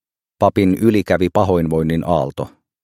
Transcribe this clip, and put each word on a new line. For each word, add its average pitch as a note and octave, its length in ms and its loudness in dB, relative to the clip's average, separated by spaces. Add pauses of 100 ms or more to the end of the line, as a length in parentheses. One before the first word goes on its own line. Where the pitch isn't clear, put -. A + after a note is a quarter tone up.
(380)
Papin G2 420 2
yli G#2+ 240 2
kävi F2 280 0
pahoinvoinnin E2 720 0
aalto. C#2 440 -4 (340)